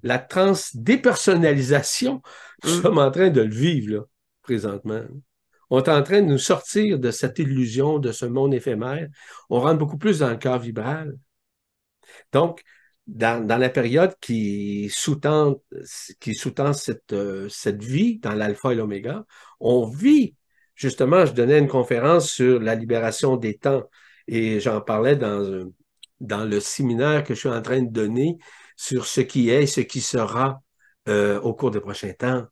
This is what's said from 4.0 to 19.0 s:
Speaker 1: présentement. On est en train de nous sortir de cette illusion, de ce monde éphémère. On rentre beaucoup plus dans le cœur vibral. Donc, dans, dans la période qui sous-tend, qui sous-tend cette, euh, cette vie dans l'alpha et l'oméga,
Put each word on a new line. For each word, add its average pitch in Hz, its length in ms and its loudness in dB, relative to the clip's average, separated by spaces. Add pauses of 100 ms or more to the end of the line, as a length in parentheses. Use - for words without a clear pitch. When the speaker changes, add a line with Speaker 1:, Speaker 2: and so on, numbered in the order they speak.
Speaker 1:
présentement. 107 580 -6 (720)
On 131 100 4
est 165 80 0
en 147 140 6
train 190 180 4
de 190 60 4
nous 139 100 4
sortir 190 640 0
de 123 100 0
cette - 300 -4
illusion, 135 580 0
de 127 140 -2
ce 110 140 -8
monde 135 280 0
éphémère. 127 540 -4 (420)
On 120 100 2
rentre 151 200 2
beaucoup 151 180 -4
plus 185 220 0
dans 139 100 2
le 117 60 -2
cœur 127 240 -2
vibral. 120 560 -8 (1160)
Donc, 165 300 0 (460)
dans, 113 380 -2
dans 117 120 2
la 127 120 2
période 139 520 2
qui 104 720 -4
sous-tend, 147 680 0 (580)
qui 110 160 -6
sous-tend 139 380 -2
cette, - 400 -8
euh, 98 360 -6
cette 104 340 -6
vie 190 360 0
dans 104 140 -4
l'alpha 107 400 -2
et - 20 0
l'oméga, 113 500 -6 (340)